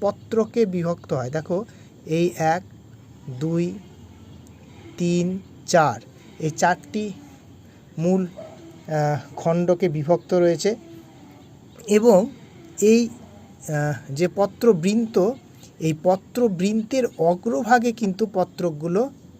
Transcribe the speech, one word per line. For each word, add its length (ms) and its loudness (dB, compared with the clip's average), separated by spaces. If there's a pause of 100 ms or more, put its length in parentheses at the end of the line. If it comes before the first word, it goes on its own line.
পত্রকে 640 -2
বিভক্ত 480 -4
হয়। 160 -4
দেখো, 360 -4 (400)
এই 320 0
এক, 260 0 (760)
দুই, 400 -2 (1160)
তিন, 420 -2 (260)
চার, 360 4 (380)
এই 100 -4
চারটি 640 -2 (840)
মূল, 300 0 (100)
আহ, 840 -4 (160)
খণ্ডকে 540 0
বিভক্ত 440 0
রয়েছে 420 2 (1120)
এবং 420 6 (520)
এই, 280 4 (600)
আহ, 440 -4
যে 220 0
পত্রবৃন্ত, 960 2 (480)
এই 140 -2 (100)
পত্রবৃন্তের 1000 0 (140)
অগ্রভাগে 760 2
কিন্তু 420 -2
পত্রকগুলো 760 -2 (300)